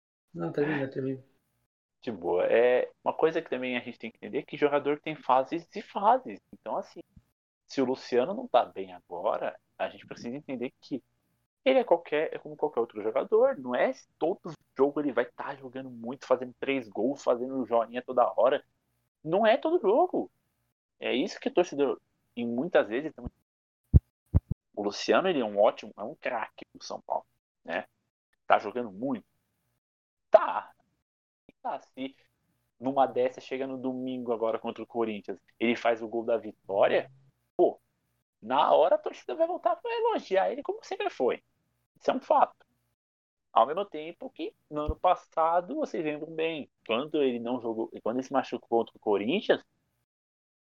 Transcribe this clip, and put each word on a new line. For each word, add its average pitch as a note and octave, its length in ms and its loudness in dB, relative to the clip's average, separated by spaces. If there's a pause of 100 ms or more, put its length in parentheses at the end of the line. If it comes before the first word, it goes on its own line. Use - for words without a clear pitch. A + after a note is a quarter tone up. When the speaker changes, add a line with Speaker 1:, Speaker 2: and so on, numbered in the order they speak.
(340)
Speaker 1:
Não, E3+ 160 -6
termina, D3 380 -2
termina. C3+ 340 -6 (800)
Speaker 2:
De - 80 -10
boa. G#2+ 360 -2
É, A#2+ 440 4 (140)
uma C3 100 -2
coisa D#3+ 280 0
que - 80 -10
também B2+ 260 -4
a A#2+ 60 -4
gente A#2 180 -14
tem A2+ 100 -10
que - 60 -20
entender G#2+ 220 -8
é D3+ 60 -4
que - 120 -16
jogador D3 460 0
tem D#3 120 -8
fases C3+ 640 0
e G#3 60 -8
fases. A3 580 0 (140)
Então, A2 240 -8
assim, - 240 -12 (680)
se - 140 0
o C3 40 4
Luciano B2+ 480 0
não A#3+ 140 -8
tá A#2+ 160 4
bem F#2+ 300 -10
agora, F2+ 680 -6 (180)
a F#2+ 120 -4
gente G2+ 180 -20
precisa A#2+ 300 -10
entender C3+ 420 -8
que - 240 -8 (640)
ele C4 140 4
é A#3 40 4
qualquer, D#3+ 500 0
é - 60 -10
como D3+ 160 -16
qualquer D3 240 -2
outro G#2+ 240 -4
jogador. G3 540 2
Não B2+ 180 -6
é F#3+ 180 2 (240)
todo E3+ 360 -4 (240)
jogo C#3+ 240 2
ele C#3+ 100 -2
vai A#2 140 2
tá - 300 -10
jogando C3+ 340 -14
muito, A#2+ 360 -12
fazendo B2+ 320 0
três C3 300 -2
gols, A#2+ 340 -2
fazendo C3 440 0
joinha A#2 360 0
toda A#2+ 360 2
hora. B2+ 260 4 (580)
Não F#3 240 2
é G#3+ 120 6
todo D#4+ 240 0
jogo. D4 500 2 (680)
É A2+ 160 -4
isso D3+ 280 -2
que - 80 -2
o G3 40 -14
torcedor, C#3 460 0 (380)
e A#2+ 80 -4
muitas B2 420 2
vezes, C3 240 -4
então, - 180 -12 (1400)
o G#2 100 -6
Luciano, G#2+ 440 2
ele D#3+ 140 0
é A2+ 40 0
um G#2 140 -2
ótimo, A2 380 2
é F#2+ 60 -10
um C3+ 120 -10
craque - 580 -8
do - 80 -20
São - 200 -12
Paulo, - 240 -6 (400)
né? E2+ 200 -6 (640)
Tá G#2+ 100 6
jogando A2 320 -4
muito? G#2+ 360 -6 (1080)
Tá. - 400 2 (880)
Tá, - 180 -8
se - 360 -12 (640)
numa C3+ 260 2
dessa B2 360 0
chega C3+ 260 -6
no C3 100 -8
domingo B2+ 540 -4
agora A2+ 260 0
contra A2+ 240 -8
o A2+ 60 -12
Corinthians, G#2+ 500 -4 (220)
ele A2+ 160 2
faz A2+ 260 0
o A2+ 60 -8
gol A#2 160 -4
da A#2 140 0
vitória, G#2 720 0 (440)
pô, - 240 2 (640)
na B2+ 320 2
hora D#3 220 6
a - 20 4
torcida - 380 -8
vai E4 100 2
voltar E4+ 300 0
pra A#4 180 -6
elogiar D4+ 560 0
ele C4 140 -6
como G#4+ 200 -6
sempre G4+ 260 -4
foi. - 340 -2 (560)
Isso - 100 -6
é - 60 4
um B3+ 60 -6
fato. - 440 2 (880)
Ao A2+ 140 6
mesmo F3 180 -4
tempo E3+ 440 -12
que - 260 -10 (140)
no D3+ 140 -4
ano D#3 120 -4
passado, F3 800 2
vocês B3+ 280 -4
lembram D3+ 300 -6
bem, D#3+ 380 -4 (160)
quando D3+ 340 0
ele B2 180 2
não A#2+ 220 -4
jogou, A2+ 300 -4 (100)
quando A2+ 160 -2
ele C3 80 -4
se - 80 -14
machucou A#2+ 460 0
contra - 160 -4
o - 40 -20
Corinthians, A2 640 0 (1160)